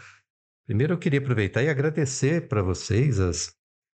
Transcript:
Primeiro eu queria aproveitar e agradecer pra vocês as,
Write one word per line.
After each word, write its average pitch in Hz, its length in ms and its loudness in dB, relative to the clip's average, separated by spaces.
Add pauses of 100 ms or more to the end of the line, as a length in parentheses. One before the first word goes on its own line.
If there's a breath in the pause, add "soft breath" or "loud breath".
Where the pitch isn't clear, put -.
(640 loud breath)
Primeiro 131 300 0
eu 170 40 -4
queria 143 220 0
aproveitar 117 420 0
e 151 60 0
agradecer 151 800 0
pra 104 120 0
vocês 98 600 0
as, 85 340 -2 (420)